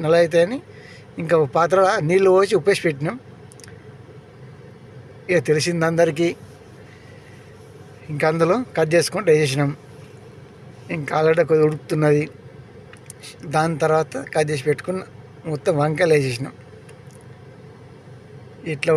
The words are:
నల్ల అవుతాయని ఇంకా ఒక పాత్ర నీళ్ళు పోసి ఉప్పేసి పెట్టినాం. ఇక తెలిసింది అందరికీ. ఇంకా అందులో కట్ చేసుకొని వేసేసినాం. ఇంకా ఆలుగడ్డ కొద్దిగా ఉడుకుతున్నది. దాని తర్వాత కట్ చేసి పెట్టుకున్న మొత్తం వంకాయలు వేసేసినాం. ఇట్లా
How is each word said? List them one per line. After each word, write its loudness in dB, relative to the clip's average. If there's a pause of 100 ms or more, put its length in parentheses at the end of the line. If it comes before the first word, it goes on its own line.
నల్ల 2
అవుతాయని 2 (600)
ఇంకా -2
ఒక 0
పాత్ర 2 (300)
నీళ్ళు 4
పోసి 2
ఉప్పేసి 0
పెట్టినాం. -6 (2250)
ఇక 2 (100)
తెలిసింది -2
అందరికీ. 0 (1800)
ఇంకా -2
అందులో 0 (180)
కట్ 0
చేసుకొని 0
వేసేసినాం. 2 (1300)
ఇంకా -4
ఆలుగడ్డ 2
కొద్దిగా 2
ఉడుకుతున్నది. -2 (1300)
దాని -2
తర్వాత 0 (200)
కట్ 0
చేసి -6
పెట్టుకున్న -6 (480)
మొత్తం -2
వంకాయలు 0
వేసేసినాం. -6 (2250)
ఇట్లా -2